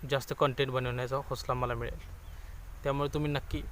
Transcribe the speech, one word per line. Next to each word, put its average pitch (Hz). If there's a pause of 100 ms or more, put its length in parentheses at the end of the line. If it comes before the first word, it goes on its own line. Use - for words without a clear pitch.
(100)
जास्त 135
कंटेंट 139
बनवण्याचा 127
हौसला 135
मला 123
मिळेल. 117 (840)
त्यामुळे 143
तुम्ही 151
नक्की 143